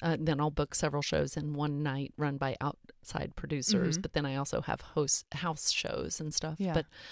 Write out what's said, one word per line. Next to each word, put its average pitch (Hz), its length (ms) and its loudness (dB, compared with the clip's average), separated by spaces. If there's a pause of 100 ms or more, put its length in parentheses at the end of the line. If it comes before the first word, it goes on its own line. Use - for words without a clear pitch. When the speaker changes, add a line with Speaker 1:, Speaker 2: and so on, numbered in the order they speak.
Speaker 1:
uh, 165 160 2
then 156 220 2
I'll 151 100 4
book 147 240 0
several 143 280 2
shows 147 340 2
in 151 180 -2
one 147 300 0
night 139 320 -2
run 143 200 0
by 135 240 0
outside - 760 -6
producers, 165 580 2
Speaker 2:
Mm-hmm. 180 80 -2
Speaker 1:
but 156 120 -4
then 147 120 2
I 135 80 -2
also 139 280 0
have - 180 -2
host, - 520 0
house 156 380 -2
shows - 500 -2
and 156 140 -4
stuff. 160 240 -2
Speaker 2:
Yeah. 185 160 0
Speaker 1:
But, 160 120 2 (260)